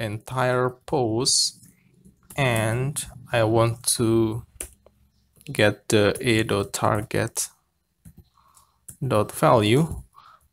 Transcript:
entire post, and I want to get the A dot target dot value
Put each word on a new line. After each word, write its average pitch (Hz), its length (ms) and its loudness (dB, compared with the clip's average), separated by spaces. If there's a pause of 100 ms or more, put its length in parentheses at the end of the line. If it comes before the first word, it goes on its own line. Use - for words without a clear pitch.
entire 127 680 -2
post, 127 920 -2 (720)
and 123 680 -2 (280)
I 117 120 2
want 113 380 2 (140)
to 113 480 0 (1040)
get - 380 0
the 104 320 4
A 110 220 2
dot 101 300 -2
target 107 760 -4 (1600)
dot 107 260 0
value 131 680 2 (500)